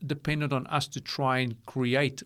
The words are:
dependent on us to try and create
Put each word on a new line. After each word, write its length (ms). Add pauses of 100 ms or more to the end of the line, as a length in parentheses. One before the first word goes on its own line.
dependent 460
on 140
us 220
to 120
try 380
and 260
create 600